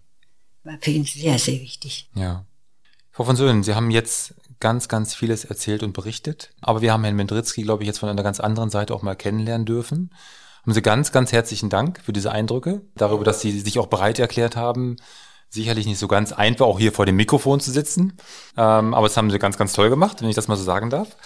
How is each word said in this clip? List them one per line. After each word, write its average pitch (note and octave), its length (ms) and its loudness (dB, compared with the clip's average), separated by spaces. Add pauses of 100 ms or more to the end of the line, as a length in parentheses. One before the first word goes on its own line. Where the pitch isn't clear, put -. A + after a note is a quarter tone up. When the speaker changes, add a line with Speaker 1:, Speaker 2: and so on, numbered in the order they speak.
(640)
Speaker 1:
war D#3 180 -14
für - 80 -2
ihn D3 160 0
sehr, C#3+ 320 0
sehr C3 240 -2
wichtig. - 540 -14
Speaker 2:
Ja. F2+ 300 -4 (680)
Frau - 140 -4
von B2+ 100 4
Söhnen, A#2+ 260 4
Sie G#2 140 0
haben A2+ 160 2
jetzt - 420 0 (260)
ganz, A#2 280 0
ganz A2 260 -2
vieles A2+ 320 -2
erzählt G#2+ 380 -4
und G2+ 100 -6
berichtet. - 560 -10 (120)
Aber A2 200 0
wir A2+ 120 4
haben A2 100 2
Herrn G#2 120 0
Mendritzky, G#2 460 -2
glaube G#2+ 220 0
ich, G#2 40 -4
jetzt G#2 120 -6
von G#2 100 -4
einer G2+ 140 -2
ganz G2+ 160 -2
anderen G#2+ 320 0
Seite G#2 240 -2
auch G2+ 80 -8
mal F#2+ 120 -4
kennenlernen A2 520 -2
dürfen. A#2+ 480 -4 (480)
Haben A2+ 100 0
Sie A2 80 6
ganz, A2+ 300 2
ganz B2+ 200 4
herzlichen A2 380 0
Dank B2+ 340 0
für - 100 -6
diese G2+ 180 -2
Eindrücke, B2+ 500 -2 (140)
darüber, G#2+ 280 2
dass G#2+ 180 2
Sie G2+ 180 -2
sich G2+ 180 -4
auch A#2+ 100 0
bereit G#2+ 300 0
erklärt A#2 380 -2
haben, A#2+ 400 -4 (560)
sicherlich A2 360 -2
nicht G2+ 100 -4
so G2+ 100 -4
ganz G#2 240 2
einfach, A#2 360 4
auch F#2 100 2
hier G#2+ 140 4
vor G2 160 2
dem F#2+ 80 4
Mikrofon C3+ 440 2
zu C3+ 120 -6
sitzen. F3 460 -2 (380)
Ähm, A2 380 4
aber A2 140 4
das - 100 2
haben A2 140 2
Sie G2 80 0
ganz, G2 180 0
ganz G2+ 160 0
toll G#2+ 160 4
gemacht, E3 320 2
wenn A2+ 80 -2
ich G#2 60 -2
das A2 120 -2
mal G#2+ 100 0
so F#2+ 60 -6
sagen G2 280 -2
darf. F3+ 240 -6 (100)